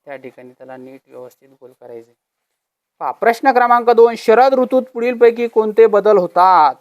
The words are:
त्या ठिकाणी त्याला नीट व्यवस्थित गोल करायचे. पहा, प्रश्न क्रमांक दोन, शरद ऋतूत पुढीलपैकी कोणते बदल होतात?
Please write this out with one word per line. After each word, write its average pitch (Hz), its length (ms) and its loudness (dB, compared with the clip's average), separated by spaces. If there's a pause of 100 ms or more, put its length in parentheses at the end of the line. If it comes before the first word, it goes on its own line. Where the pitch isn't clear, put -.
त्या 139 120 -18
ठिकाणी 127 340 -20
त्याला 127 260 -20
नीट 131 300 -20
व्यवस्थित 127 420 -20
गोल 131 320 -20
करायचे. 120 320 -20 (840)
पहा, 143 140 -8
प्रश्न 233 400 -2
क्रमांक 240 380 0
दोन, 226 280 2
शरद 254 360 2
ऋतूत 254 280 -2
पुढीलपैकी 233 680 -2
कोणते 220 380 0
बदल 208 320 2
होतात? 175 640 2